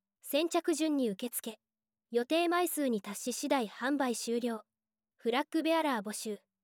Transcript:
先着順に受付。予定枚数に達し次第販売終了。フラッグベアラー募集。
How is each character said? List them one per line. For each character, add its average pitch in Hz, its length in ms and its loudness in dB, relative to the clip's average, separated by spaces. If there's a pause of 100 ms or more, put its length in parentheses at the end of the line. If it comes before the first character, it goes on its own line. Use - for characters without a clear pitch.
(200)
先 320 300 0
着 339 240 2
順 294 240 2
に 254 100 2
受 214 220 -4
付。 - 280 -10 (520)
予 240 160 0
定 339 220 4
枚 349 200 2
数 294 200 0
に 220 120 2
達 202 320 -6
し - 0 -
次 285 160 -4
第 269 180 2
販 262 300 -2
売 262 180 0
終 233 240 -2
了。 233 260 -2 (580)
フ 233 80 0
ラ 262 140 2
ッ - 80 -10
グ 320 100 2
ベ 320 140 4
ア 320 60 2
ラ 262 200 0
ー - 20 -8
募 214 60 -8
集。 208 300 -8 (240)